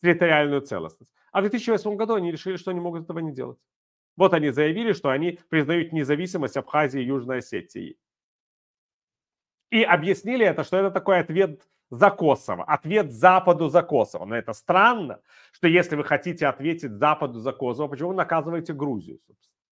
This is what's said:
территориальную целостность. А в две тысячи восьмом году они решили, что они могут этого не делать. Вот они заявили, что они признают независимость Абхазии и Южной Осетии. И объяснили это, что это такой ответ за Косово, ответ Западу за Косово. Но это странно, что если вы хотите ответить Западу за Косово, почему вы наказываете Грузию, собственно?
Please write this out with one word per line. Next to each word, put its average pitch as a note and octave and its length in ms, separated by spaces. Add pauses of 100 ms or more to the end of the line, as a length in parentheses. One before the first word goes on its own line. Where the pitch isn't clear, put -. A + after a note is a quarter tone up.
территориальную D#3 600
целостность. E2+ 500 (200)
А G3 80
в - 20
две G3+ 80
тысячи A#3 200
восьмом G#3 280
году A3 160
они F3 180
решили, F#3 240
что F#3 160
они F3 80
могут E3+ 240
этого E3 160
не D#3 120
делать. B2+ 260 (580)
Вот F3 180
они D3+ 160
заявили, D#3+ 440
что E3 160
они E3 300 (100)
признают D#3+ 420
независимость D#3 640
Абхазии C#3 440
и A#2+ 40
Южной B2+ 320
Осетии. G2 580 (1800)
И A3+ 100
объяснили F#3+ 640
это, D#3 200
что F3+ 120
это G3 140
такой F#3+ 300
ответ E3 420 (280)
за D#3+ 200
Косово, C#3 540
ответ D#3 480
Западу F3 560
за D#3+ 140
Косово. G#2+ 440
Но A2+ 100
это A2+ 160
странно, F#3 680 (320)
что - 140
если E3+ 300
вы C#3+ 80
хотите D3+ 420
ответить C#3+ 460
Западу C3+ 480
за B2 120
Косово, C3 360
почему C#3+ 220
вы F#3+ 40
наказываете E3 600
Грузию, C3 520
собственно? - 240 (260)